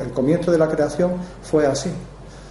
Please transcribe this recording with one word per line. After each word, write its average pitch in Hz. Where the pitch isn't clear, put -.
el 123
comienzo 156
de 170
la 156
creación 156
fue 151
así. 135